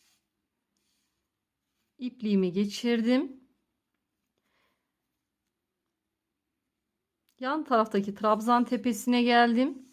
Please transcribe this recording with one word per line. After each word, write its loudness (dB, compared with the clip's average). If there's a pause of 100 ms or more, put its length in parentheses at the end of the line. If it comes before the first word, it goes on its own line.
(2000)
İpliğimi -2
geçirdim. -2 (4000)
Yan -6
taraftaki 0
trabzan 2
tepesine -2
geldim. 2